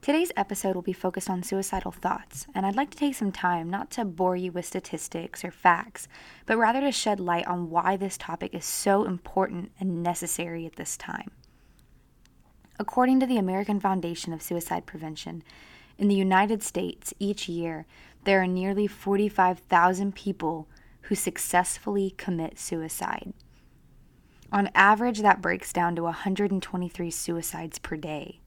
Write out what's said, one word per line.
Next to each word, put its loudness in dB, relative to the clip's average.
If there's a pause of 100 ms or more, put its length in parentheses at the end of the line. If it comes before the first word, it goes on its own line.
Today's 2
episode -2
will -2
be -4
focused -4
on -2
suicidal -4
thoughts, -6
and -2
I'd 0
like 0
to -20
take 0
some -2
time -2
not -6
to -4
bore 2
you -4
with -4
statistics -8
or -6
facts, 4 (380)
but 2
rather 4
to 2
shed 0
light 0
on -4
why 2
this -6
topic -8
is -8
so 2
important -2
and -2
necessary -4
at -14
this -8
time. -10 (1500)
According 4
to 2
the 2
American 0
Foundation -2
of -8
Suicide -4
Prevention, -12 (560)
in 4
the 6
United 4
States, -6
each -4
year, -6 (400)
there 6
are 2
nearly 0
forty-five 2
thousand 4
people -4 (340)
who -2
successfully -2
commit -4
suicide. -6 (1160)
On 2
average, 6
that 8
breaks -2
down 0
to -2
a -2
hundred 0
and 0
twenty-three -6
suicides -6
per -8
day. -8